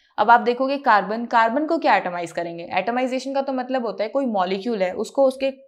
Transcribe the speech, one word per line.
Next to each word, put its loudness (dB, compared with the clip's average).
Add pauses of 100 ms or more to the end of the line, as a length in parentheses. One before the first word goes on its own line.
(180)
अब 4
आप 8
देखोगे 0
कार्बन, 2
कार्बन 2
को 0
क्या 4
एटमाइज -4
करेंगे? -8
एटमाइजेशन -2
का 0
तो -4
मतलब -4
होता -4
है -8
कोई -2
मॉलिक्यूल -2
है -2
उसको 0
उसके 0 (160)